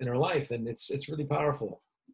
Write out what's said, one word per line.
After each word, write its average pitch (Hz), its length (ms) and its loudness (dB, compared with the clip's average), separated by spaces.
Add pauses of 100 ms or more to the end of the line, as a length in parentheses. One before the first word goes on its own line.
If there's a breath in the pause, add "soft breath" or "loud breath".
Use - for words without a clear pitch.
in 127 60 0
our 123 100 2
life, 160 320 2
and 113 180 -2
it's, - 220 -2
it's 139 180 -2
really 151 160 -4
powerful 143 580 0 (320)